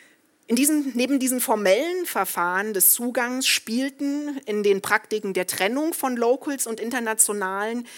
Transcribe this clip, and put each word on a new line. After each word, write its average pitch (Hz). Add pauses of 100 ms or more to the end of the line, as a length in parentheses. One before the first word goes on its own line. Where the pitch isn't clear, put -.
(460)
In 233
diesen, 285
neben 262
diesen 247
formellen 247
Verfahren 190
des 190
Zugangs 247
spielten 277
in 208
den 196
Praktiken 208
der 185
Trennung 269
von 254
Locals 262
und 226
Internationalen 220